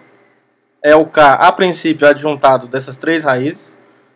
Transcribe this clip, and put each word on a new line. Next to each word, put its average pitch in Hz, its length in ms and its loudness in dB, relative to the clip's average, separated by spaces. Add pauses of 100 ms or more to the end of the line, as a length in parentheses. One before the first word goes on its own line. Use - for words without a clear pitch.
(840)
é 147 120 4
o 156 120 4
K, 147 280 4
a 113 180 2
princípio, 160 540 -2
adjuntado 139 600 0
dessas 131 300 -10
três 160 280 -4
raízes, 139 520 -6 (400)